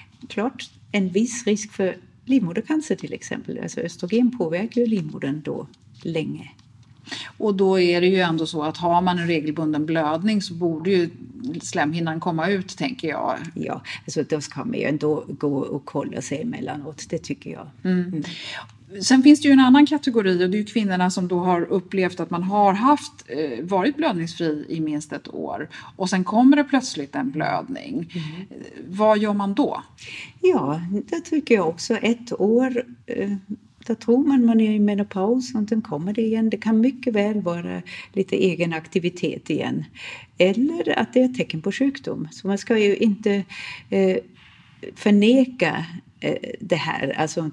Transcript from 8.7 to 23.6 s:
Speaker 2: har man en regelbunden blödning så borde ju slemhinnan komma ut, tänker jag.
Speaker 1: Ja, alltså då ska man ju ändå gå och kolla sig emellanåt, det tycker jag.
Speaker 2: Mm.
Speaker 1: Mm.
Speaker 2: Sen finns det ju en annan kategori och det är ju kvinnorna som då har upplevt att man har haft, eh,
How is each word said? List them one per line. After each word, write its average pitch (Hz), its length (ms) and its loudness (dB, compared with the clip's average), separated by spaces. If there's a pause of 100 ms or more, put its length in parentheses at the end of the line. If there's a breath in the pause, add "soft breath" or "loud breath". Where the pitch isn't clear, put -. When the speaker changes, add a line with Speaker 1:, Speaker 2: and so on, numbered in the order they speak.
Speaker 2:
har 170 260 2
man 180 160 2
en 170 80 -4
regelbunden 151 600 -2
blödning 165 560 0
så 180 120 -10
borde 165 360 -2
ju 175 200 2 (520)
slemhinnan 165 580 -2
komma 165 280 -2
ut, 185 300 -4
tänker 127 300 -4
jag. - 280 -2 (180)
Speaker 1:
Ja, - 280 -8 (220 loud breath)
alltså 156 180 -4
då 151 180 -2
ska 135 240 -10
man 120 100 -4
ju - 100 -4
ändå 151 440 -2
gå 143 280 -4
och 135 280 -6
kolla 139 380 -8
sig 139 200 -6
emellanåt, 147 680 -10
det 165 80 -4
tycker 147 320 -10
jag. - 160 -14 (180)
Speaker 2:
Mm. 185 240 2
Speaker 1:
Mm. - 920 -10
Speaker 2:
Sen 262 200 6
finns 294 200 10
det 294 60 2
ju 277 40 8
en 269 80 10
annan 269 260 10
kategori 226 580 2
och 185 60 2
det 196 60 0
är - 20 0
ju 208 60 -2
kvinnorna 185 460 0
som 180 180 -2
då 180 100 0
har 180 240 2
upplevt 180 580 -2
att 165 100 -6
man 175 120 -2
har 202 300 4
haft, 254 400 2 (140)
eh, 135 380 -4